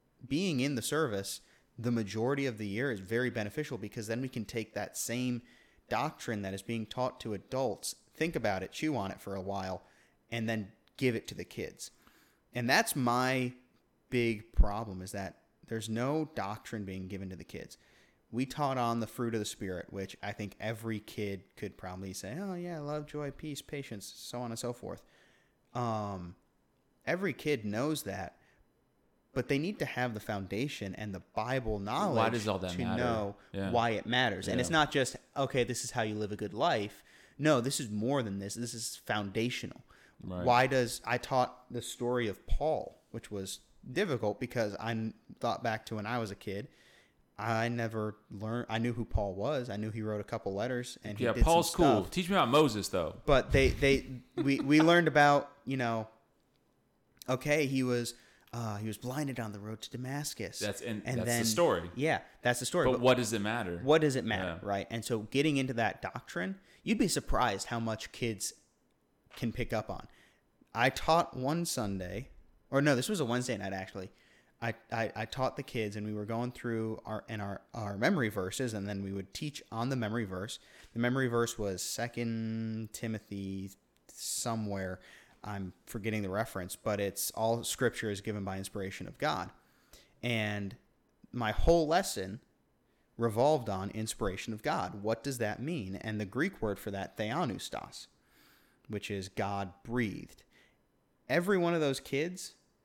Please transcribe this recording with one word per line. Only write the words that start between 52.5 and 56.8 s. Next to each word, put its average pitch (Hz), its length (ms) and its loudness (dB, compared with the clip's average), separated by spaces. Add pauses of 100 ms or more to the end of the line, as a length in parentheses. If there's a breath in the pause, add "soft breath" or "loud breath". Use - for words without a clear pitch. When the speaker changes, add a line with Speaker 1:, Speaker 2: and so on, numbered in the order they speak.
Speaker 2:
though. 85 260 0 (120)
Speaker 1:
But 135 260 6
they, 139 160 8
they, 135 520 2 (140)
we, 139 240 4
we 147 220 8
learned 170 260 10
about, 143 460 6 (120)
you 135 120 -2
know, 113 320 0 (1200)